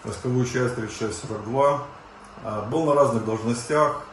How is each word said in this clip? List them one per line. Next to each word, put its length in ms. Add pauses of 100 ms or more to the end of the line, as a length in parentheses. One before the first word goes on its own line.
войсковую 400
часть 320
тридцать 220
шесть 280
сорок 180
два. 400 (600)
А, 260
был 140
на 100
разных 300
должностях 760 (100)